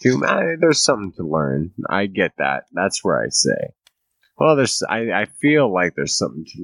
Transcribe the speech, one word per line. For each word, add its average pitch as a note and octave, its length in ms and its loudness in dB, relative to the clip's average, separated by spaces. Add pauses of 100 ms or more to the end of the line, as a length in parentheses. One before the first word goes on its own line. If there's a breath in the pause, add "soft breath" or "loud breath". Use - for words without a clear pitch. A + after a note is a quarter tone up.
to? C3 220 2
I, E3 340 0
there's D#3+ 240 4
something G#2 340 0
to F2+ 60 -8
learn. D2+ 480 -2 (180)
I G2 160 0
get F#2 320 -2
that. C#2 340 -2
That's F#2 320 -2
where D2 180 0
I A#1 80 -2
say, G1+ 440 -2 (640)
"Well, D3+ 180 4
there's, C3 320 0
I, A2+ 240 -4
I G2+ 140 0 (160)
feel D3 320 4
like F2+ 220 0
there's C#2+ 220 -4
something D2+ 280 -6
to - 180 -16